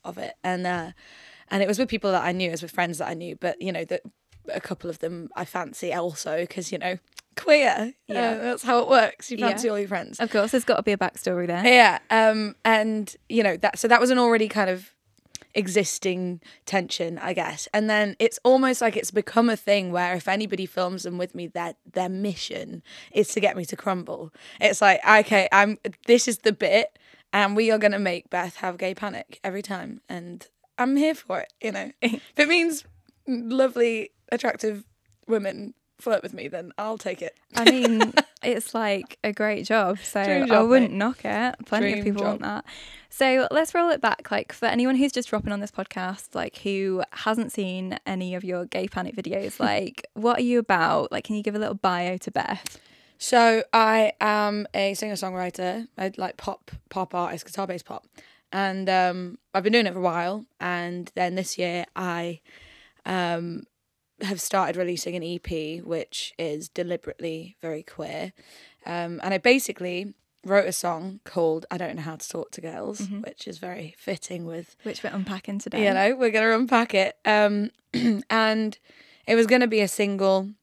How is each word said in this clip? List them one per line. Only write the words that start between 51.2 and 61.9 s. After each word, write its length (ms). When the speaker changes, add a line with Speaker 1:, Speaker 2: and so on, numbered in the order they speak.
Speaker 2:
can 120
you 60
give 120
a 40
little 160
bio 420
to 140
Beth? 480
Speaker 1:
So 440
I 480
am 500
a 220
singer-songwriter, 920
I 180
like 220
pop, 320
pop 260
artist, 300
guitar-based 400
pop. 220
And, 360
um, 500
I've 120
been 100
doing 120
it 60
for 60
a 40
while. 440
And 540
then 200
this 240
year 260